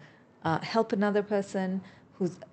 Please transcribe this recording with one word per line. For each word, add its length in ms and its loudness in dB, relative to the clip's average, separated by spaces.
uh, 160 2
help 320 0
another 320 2
person, 560 -2
who's 200 -2